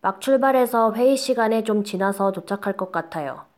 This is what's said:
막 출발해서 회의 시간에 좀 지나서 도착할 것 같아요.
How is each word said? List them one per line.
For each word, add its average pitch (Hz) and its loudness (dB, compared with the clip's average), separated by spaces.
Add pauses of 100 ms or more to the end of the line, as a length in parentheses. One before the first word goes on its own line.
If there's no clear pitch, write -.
막 196 -4
출발해서 254 2
회의 247 4
시간에 226 0
좀 208 0
지나서 196 0
도착할 196 -4
것 185 -8
같아요. 156 -8 (120)